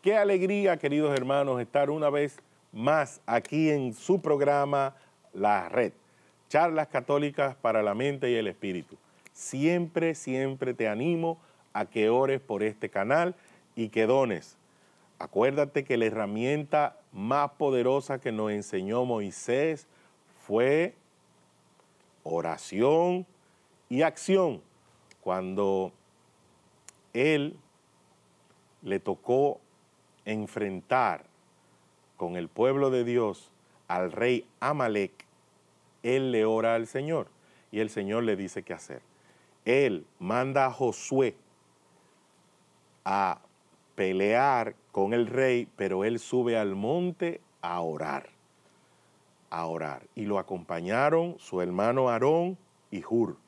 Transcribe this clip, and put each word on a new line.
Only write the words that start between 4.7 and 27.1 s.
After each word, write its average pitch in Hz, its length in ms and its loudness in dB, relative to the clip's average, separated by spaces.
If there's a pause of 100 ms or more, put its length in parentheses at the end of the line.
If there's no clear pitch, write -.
La 98 360 2
Red. 113 240 0 (560)
Charlas 156 400 2
católicas 143 680 0
para 113 260 2
la 104 140 2
mente 135 340 -2
y 123 60 4
el 113 140 0
espíritu. 90 480 -6 (360)
Siempre, 165 840 0
siempre 131 580 -4
te 113 140 -2
animo 165 500 -2 (340)
a - 140 -4
que 110 240 2
ores 131 300 2
por 104 240 -4
este 107 240 -6
canal 151 480 0 (400)
y 113 140 -6
que 110 160 2
dones. 120 500 0 (640)
Acuérdate 135 640 0
que 131 120 0
la 117 100 2
herramienta 120 880 -2 (160)
más 135 400 -2
poderosa 131 680 0
que 123 120 -4
nos 107 180 -2
enseñó 104 540 -2
Moisés 123 840 -4 (580)
fue 135 520 2 (1300)
oración 123 1040 0 (600)
y 127 140 0
acción. 160 580 0 (600)
Cuando 95 720 -2 (1200)